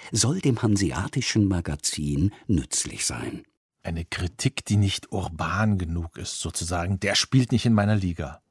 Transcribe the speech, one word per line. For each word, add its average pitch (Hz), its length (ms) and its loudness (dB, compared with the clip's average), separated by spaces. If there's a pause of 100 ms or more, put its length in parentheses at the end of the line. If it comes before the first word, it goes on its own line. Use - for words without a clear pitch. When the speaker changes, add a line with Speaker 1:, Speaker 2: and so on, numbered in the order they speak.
(120)
Speaker 1:
soll 131 280 2
dem 127 220 2
hanseatischen 101 840 2
Magazin 80 840 0 (140)
nützlich - 580 0
sein. 57 400 -6 (380)
Speaker 2:
Eine 82 220 -4
Kritik, - 640 -4
die 107 100 2
nicht 98 340 0
urban 87 680 0
genug 82 400 -6
ist, - 220 -8
sozusagen, 87 600 -4
der 98 140 0
spielt - 360 2
nicht 113 140 2
in 120 80 4
meiner 104 240 4
Liga. 85 540 -4